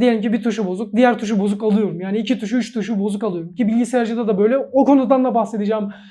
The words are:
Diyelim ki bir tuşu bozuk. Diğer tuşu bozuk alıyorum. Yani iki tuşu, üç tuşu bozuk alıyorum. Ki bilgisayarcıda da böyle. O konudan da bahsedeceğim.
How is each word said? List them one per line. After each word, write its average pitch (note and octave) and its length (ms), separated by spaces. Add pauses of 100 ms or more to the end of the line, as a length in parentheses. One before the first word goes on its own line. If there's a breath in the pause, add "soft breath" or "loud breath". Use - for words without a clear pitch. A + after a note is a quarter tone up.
Diyelim A#3 200
ki G#3+ 120
bir A3+ 100
tuşu G#3+ 240
bozuk. G3+ 300
Diğer A#3+ 220
tuşu G#3+ 200
bozuk G3+ 240
alıyorum. G3+ 380
Yani F#3+ 180
iki A#3 200
tuşu, G#3+ 180
üç A#3 160
tuşu G#3+ 260
bozuk G#3 260
alıyorum. F3 300
Ki A3+ 140
bilgisayarcıda A#3 600
da G3 100
böyle. A3+ 200
O C4+ 260
konudan C4 400
da A#3+ 100
bahsedeceğim. G#3+ 500 (260 loud breath)